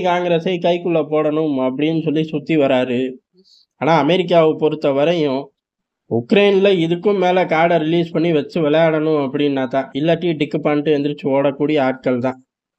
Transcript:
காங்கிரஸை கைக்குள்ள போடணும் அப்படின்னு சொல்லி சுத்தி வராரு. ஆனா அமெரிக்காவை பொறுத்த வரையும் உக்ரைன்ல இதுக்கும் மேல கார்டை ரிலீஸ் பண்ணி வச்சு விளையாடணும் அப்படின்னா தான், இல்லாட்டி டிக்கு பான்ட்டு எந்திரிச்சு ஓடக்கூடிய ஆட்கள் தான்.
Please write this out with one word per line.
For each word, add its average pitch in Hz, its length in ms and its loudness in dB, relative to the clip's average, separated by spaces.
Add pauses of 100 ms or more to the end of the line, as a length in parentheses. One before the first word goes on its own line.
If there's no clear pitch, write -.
காங்கிரஸை 175 560 0
கைக்குள்ள 175 480 0
போடணும் 151 540 -2
அப்படின்னு 143 440 -2
சொல்லி 156 220 -2
சுத்தி 156 320 -4
வராரு. 127 400 2 (840)
ஆனா 147 160 2
அமெரிக்காவை 165 580 2
பொறுத்த 151 380 -2
வரையும் 143 500 0 (680)
உக்ரைன்ல 196 580 2 (100)
இதுக்கும் 175 420 0
மேல 180 240 2
கார்டை 170 340 2
ரிலீஸ் 165 340 0
பண்ணி 170 200 0
வச்சு 147 280 -2
விளையாடணும் 156 600 2
அப்படின்னா 139 480 -2
தான், 135 240 -4
இல்லாட்டி 165 420 -2
டிக்கு 151 260 -4
பான்ட்டு 147 360 0
எந்திரிச்சு 143 340 -4
ஓடக்கூடிய 143 500 0
ஆட்கள் 131 400 -2
தான். 127 180 -4 (400)